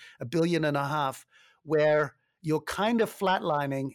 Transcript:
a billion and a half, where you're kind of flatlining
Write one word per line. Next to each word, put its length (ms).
a 60
billion 400
and 140
a 80
half, 400
where 520
you're 220
kind 400
of 80
flatlining 840